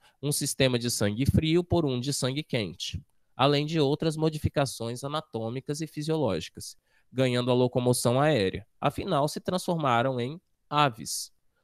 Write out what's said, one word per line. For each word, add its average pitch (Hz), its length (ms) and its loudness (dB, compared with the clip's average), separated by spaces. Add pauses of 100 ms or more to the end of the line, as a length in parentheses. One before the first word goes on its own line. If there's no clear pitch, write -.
(220)
um 143 100 -2
sistema 131 460 2
de 117 140 -2
sangue 107 340 0
frio 160 380 2
por 170 200 2
um 131 160 0
de 131 140 -4
sangue 135 300 -4
quente, 95 580 -6 (340)
além 143 300 2
de 160 140 -2
outras 151 360 0
modificações 147 880 -2
anatômicas 139 800 -6
e 160 60 -6
fisiológicas, 147 920 -4 (340)
ganhando 123 380 0
a 123 60 4
locomoção 123 640 4
aérea. 107 460 2 (120)
Afinal, 147 480 0
se 196 120 -6
transformaram 135 800 0
em 135 200 -6 (300)
aves. 143 640 0 (300)